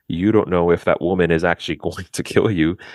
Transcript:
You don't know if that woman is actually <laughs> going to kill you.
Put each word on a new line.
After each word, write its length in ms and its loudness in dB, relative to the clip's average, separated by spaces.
You 240 0
don't 180 2
know 220 2
if 140 0
that 160 0
woman 300 0
is 120 0
actually 320 -2
<laughs> 120 -8
going 240 -10
to 120 -6
kill 280 0
you. 260 2